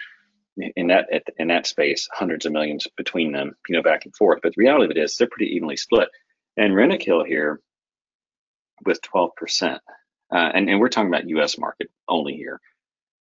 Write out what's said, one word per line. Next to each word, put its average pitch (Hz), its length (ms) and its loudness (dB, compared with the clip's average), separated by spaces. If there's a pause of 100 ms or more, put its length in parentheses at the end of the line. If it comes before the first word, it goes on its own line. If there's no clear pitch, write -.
(760)
in 92 100 -2
that, 90 220 4 (280)
in 82 120 -2
that 85 180 0
space, 71 460 -2
hundreds 82 340 -4
of 78 60 -4
millions 76 340 -4 (100)
between 80 360 -2
them, 71 240 -6 (120)
you 87 60 -2
know, 82 80 2
back 80 220 2
and 76 100 -20
forth. - 260 4
But 85 140 0
the 98 80 0
reality 131 220 6
of 82 80 0
it 80 60 -2
is 76 180 -2
they're 120 100 2
pretty 101 300 -2
evenly 78 200 -4
split. 107 320 2 (480)
And 104 160 2
Rentokil 101 540 2
here 76 340 -2 (1300)
with 90 160 0
twelve 87 340 0
percent. 80 460 -4 (500)
Uh, 85 220 2
and, 95 160 2
and 98 100 4
we're 123 80 4
talking 110 200 0
about 78 200 -2
U 78 140 0
S - 160 -2
market - 320 -8 (180)
only 73 260 -2
here. - 260 -12 (600)